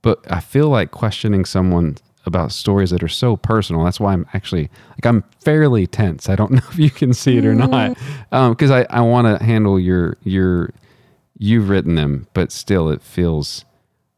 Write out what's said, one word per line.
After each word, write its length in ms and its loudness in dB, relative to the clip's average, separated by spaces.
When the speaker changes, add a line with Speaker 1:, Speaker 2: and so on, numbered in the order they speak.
Speaker 1:
But 280 -2
I 100 -4
feel 280 0
like 240 0
questioning 520 -2
someone 520 0
about 260 -2
stories 380 0
that 120 -2
are 60 -4
so 280 -2
personal. 460 -2
That's 160 -2
why 140 0
I'm 200 -2
actually, 380 -6
like, 160 -8
I'm 180 2
fairly 460 2
tense. 420 -4
I 80 0
don't 140 0
<laughs> 20 0
know 180 4
if 80 -6
you 120 4
can 220 0
see 260 0
it 60 2
or 100 2
not. 160 2
Speaker 2:
Mm. 260 0
Speaker 1:
Um, 240 2
'cause 160 2
I, 200 2
I 100 0
wanna 420 2
handle 380 2
your, 420 0
your, 480 0
you've 300 2
written 280 0
them, 380 -2
but 180 -2
still 380 -2
it 120 -4
feels 640 -4